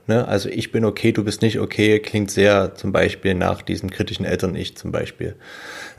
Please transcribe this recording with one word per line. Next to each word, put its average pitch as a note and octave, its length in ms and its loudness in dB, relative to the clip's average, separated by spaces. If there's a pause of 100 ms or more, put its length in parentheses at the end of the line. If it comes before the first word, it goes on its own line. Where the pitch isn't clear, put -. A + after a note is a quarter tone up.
ne? A2+ 200 2
Also G2 220 0
ich - 220 -6
bin A2+ 140 0
okay, G#2 260 2
du G#2+ 120 0
bist G#2 200 -4
nicht G2+ 160 2
okay, G#2+ 400 4
klingt G#2 320 -2
sehr G2 420 4
zum - 180 -6
Beispiel F2+ 440 2
nach F2+ 260 0
diesem F#2 300 -4
kritischen - 340 -4
Eltern-Ich F2+ 500 -4
zum - 160 -10
Beispiel. - 440 -6 (640)